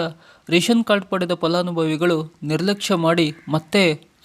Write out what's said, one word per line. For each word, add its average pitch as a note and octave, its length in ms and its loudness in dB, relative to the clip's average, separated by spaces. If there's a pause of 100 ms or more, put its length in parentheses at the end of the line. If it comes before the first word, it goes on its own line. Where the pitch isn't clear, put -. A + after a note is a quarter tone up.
(480)
ರೇಷನ್ A3+ 360 2
ಕಾರ್ಡ್ G3+ 200 0
ಪಡೆದ F3+ 300 -2
ಫಲಾನುಭವಿಗಳು E3 1000 0 (100)
ನಿರ್ಲಕ್ಷ್ಯ F3+ 520 -2
ಮಾಡಿ E3 400 2 (140)
ಮತ್ತೆ D#3 600 0 (140)